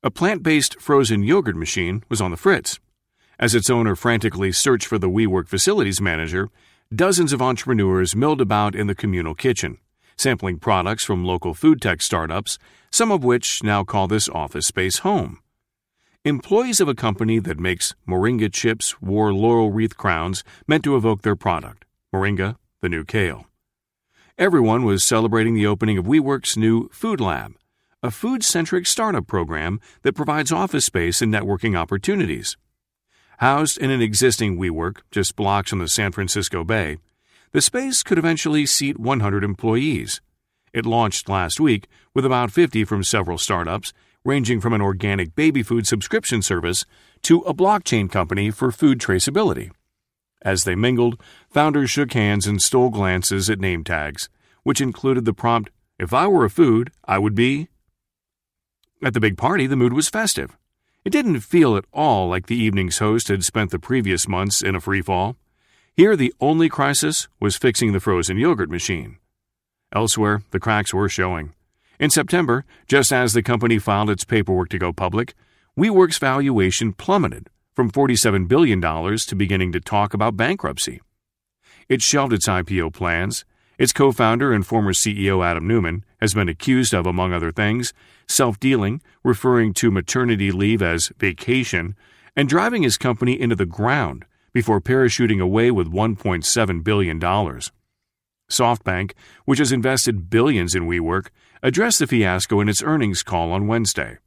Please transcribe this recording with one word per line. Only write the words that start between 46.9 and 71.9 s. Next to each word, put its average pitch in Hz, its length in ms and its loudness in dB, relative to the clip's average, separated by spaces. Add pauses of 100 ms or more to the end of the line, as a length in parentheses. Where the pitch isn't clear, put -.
to 170 180 6
a 170 120 -4
blockchain 180 580 0
company 98 400 -2
for 127 220 -2
food 135 260 4
traceability. 95 720 -2 (720)
As 95 240 0
they 92 100 -2
mingled, 120 420 2 (320)
founders 147 400 2
shook 143 220 -2
hands 104 340 0
and 104 160 0
stole 127 280 2
glances 95 600 -2
at 104 100 0
name 90 260 -4
tags, 76 420 -6 (360)
which 135 180 0
included 127 420 -2
the 110 100 0
prompt, 117 380 -2 (260)
"If 87 160 -6
I 151 140 2
were 180 160 4
a 104 60 2
food, 123 420 2 (140)
I 98 140 0
would 107 160 0
be." 135 340 0 (1300)
At 127 120 -2
the 117 80 2
big 107 160 2
party, 131 280 2
the 135 120 0
mood 123 160 4
was 156 160 0
festive. 208 480 -4 (480)
It 196 60 -2
didn't 226 280 2
feel 131 380 4
at 98 160 -4
all 120 340 0
like 90 200 -4
the 117 100 -2
evening's 98 400 0
host 110 320 0
had 98 160 0
spent 107 260 -2
the 87 80 -4
previous 98 480 -2
months 95 340 -2
in 95 140 -2
a 87 60 -4
freefall. 98 560 -2 (580)
Here, 196 220 6
the 127 240 0
only 160 260 2
crisis 151 600 -2 (100)
was 101 160 0
fixing 113 380 2
the 95 80 0
frozen 92 360 0
yogurt 117 320 0
machine. 80 480 -6 (760)
Elsewhere, 104 580 0
the 95 80 -2
cracks 104 340 -2
were 98 140 0
showing. 87 460 -4 (480)